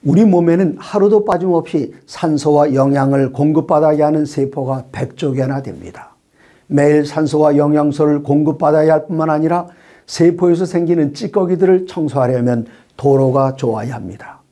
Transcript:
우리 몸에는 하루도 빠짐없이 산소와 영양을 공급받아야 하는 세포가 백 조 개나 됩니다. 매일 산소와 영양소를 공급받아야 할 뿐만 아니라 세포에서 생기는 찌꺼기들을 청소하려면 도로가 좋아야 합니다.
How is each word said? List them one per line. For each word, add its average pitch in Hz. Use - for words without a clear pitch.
우리 165
몸에는 175
하루도 208
빠짐없이 170
산소와 147
영양을 135
공급받아야 151
하는 151
세포가 135
백 -
조 147
개나 135
됩니다. -
매일 147
산소와 151
영양소를 147
공급받아야 151
할 156
뿐만 160
아니라 160
세포에서 175
생기는 170
찌꺼기들을 185
청소하려면 127
도로가 135
좋아야 120
합니다. 104